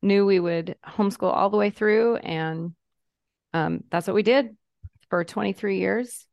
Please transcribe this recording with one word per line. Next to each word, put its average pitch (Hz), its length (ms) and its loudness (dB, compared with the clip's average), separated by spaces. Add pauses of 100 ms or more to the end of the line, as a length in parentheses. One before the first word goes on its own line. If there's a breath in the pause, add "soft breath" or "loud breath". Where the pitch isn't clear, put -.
knew 202 240 4
we 196 140 4
would 170 440 -2
homeschool 196 480 0
all 196 180 2
the 208 80 0
way 208 120 2
through, 220 460 2
and, 160 580 -6 (760)
um, 165 380 -2
that's 170 180 -4
what 190 60 -4
we 208 100 2
did 233 320 2 (540)
for 175 120 0
twenty-three 196 560 -4
years 208 540 -4